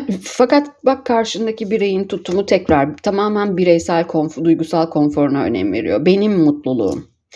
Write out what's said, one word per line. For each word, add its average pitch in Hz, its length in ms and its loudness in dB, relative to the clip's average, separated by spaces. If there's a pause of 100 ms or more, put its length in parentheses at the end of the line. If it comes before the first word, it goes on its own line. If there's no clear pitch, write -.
(220)
Fakat 285 600 0
bak 262 220 0
karşındaki 220 640 -2
bireyin 202 380 0
tutumu 196 380 -4
tekrar 151 500 2
tamamen 208 600 -2
bireysel 170 480 2
konf-, 156 400 -2
duygusal 165 460 0
konforuna 147 520 0
önem 104 300 -2
veriyor. 113 340 0
Benim 196 260 2
mutluluğum. 131 800 0 (260)